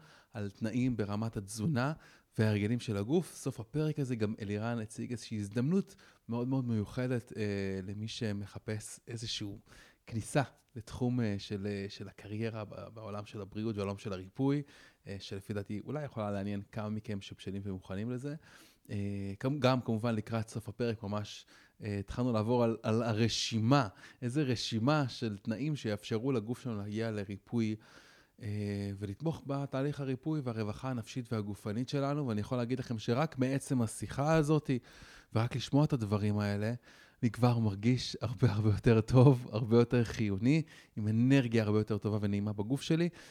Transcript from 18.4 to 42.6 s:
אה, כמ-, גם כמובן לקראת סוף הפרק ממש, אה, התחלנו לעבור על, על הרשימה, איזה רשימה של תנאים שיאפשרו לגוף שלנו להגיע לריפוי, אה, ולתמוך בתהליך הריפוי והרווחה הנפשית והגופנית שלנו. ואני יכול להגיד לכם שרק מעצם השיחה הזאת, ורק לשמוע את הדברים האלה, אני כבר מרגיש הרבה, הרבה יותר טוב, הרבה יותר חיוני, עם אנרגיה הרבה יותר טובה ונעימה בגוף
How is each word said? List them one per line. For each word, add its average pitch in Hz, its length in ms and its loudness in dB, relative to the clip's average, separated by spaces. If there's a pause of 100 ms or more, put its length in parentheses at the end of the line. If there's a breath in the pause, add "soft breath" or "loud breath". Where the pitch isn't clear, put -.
אה, 101 500 -4
כמ-, 139 200 -2
גם 127 220 2
כמובן 113 340 0
לקראת 110 340 -4
סוף - 200 -8
הפרק 117 340 -4
ממש, 101 420 -6 (380 loud breath)
אה, 101 160 -4
התחלנו 123 340 -2
לעבור 117 300 4
על, 113 200 2
על 113 200 2
הרשימה, 113 840 2 (340 loud breath)
איזה 131 220 0
רשימה 127 680 0
של 107 280 -6
תנאים 120 380 -4
שיאפשרו 110 560 -4
לגוף 120 280 -2
שלנו 117 180 -6
להגיע 107 340 -4
לריפוי, 107 640 -2 (680 loud breath)
אה, 110 60 -8 (520)
ולתמוך 104 460 -6
בתהליך 139 540 -4
הריפוי 143 440 -4
והרווחה 113 460 -4
הנפשית 123 440 -6
והגופנית 107 560 -4
שלנו. 143 380 -2
ואני 104 140 0
יכול 123 160 -2
להגיד 123 220 -2
לכם 117 200 -4
שרק 127 380 0
מעצם 131 440 2
השיחה 131 520 0
הזאת, 151 380 4 (640 loud breath)
ורק 117 220 2
לשמוע 135 300 4
את 151 80 2
הדברים 104 460 2
האלה, 104 340 0 (500 loud breath)
אני 117 80 4
כבר 117 280 4
מרגיש 110 600 2
הרבה, 113 300 4
הרבה 107 180 4
יותר 110 320 6
טוב, 127 500 8
הרבה 110 260 4
יותר 120 260 6
חיוני, 113 580 2 (360 loud breath)
עם 107 100 0
אנרגיה 117 560 4
הרבה 104 160 4
יותר 107 180 0
טובה 107 240 0
ונעימה 104 320 0
בגוף 107 280 -2